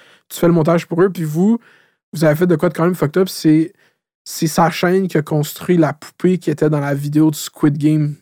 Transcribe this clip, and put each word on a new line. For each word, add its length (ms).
Tu 100
fais 80
le 60
montage 340
pour 160
eux, 80
puis 120
vous, 360
vous 120
avez 120
fait 120
de 80
quoi 140
de 40
quand 120
même 100
fucked 260
up, 80
c'est, 420
c'est 240
sa 240
chaîne 360
qui 120
a 20
construit 560
la 160
poupée 460
qui 100
était 220
dans 80
la 160
vidéo 340
de 60
Squid 420
Game 440